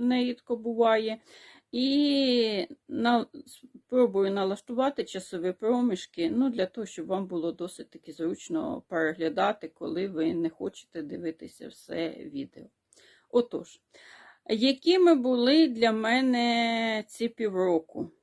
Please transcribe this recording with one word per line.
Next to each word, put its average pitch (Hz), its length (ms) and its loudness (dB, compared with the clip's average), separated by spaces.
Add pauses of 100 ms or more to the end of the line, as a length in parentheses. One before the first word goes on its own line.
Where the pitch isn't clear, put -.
нерідко 247 560 0
буває. 220 640 2 (540)
І 262 960 2 (200)
на-, 233 380 2 (200)
спробую 196 840 0
налаштувати 202 760 -2
часові 180 480 -6
проміжки, 214 800 -2
ну, 254 200 2
для 220 160 -2
того, 208 200 -8
щоб 160 200 -12
вам 190 200 -4
було 170 260 -4
досить - 380 -12
таки 165 220 -20
зручно 160 760 -6
переглядати, 165 800 -2
коли 170 400 -6
ви 165 260 -2
не 165 160 -2
хочете - 520 -10
дивитися 160 680 -12
все - 420 -8
відео. - 540 -14 (640)
Отож, - 500 -2 (680)
якими 311 680 4
були 254 540 4
для 226 240 2
мене 233 1160 0
ці 233 200 -4
півроку? 185 800 -2 (120)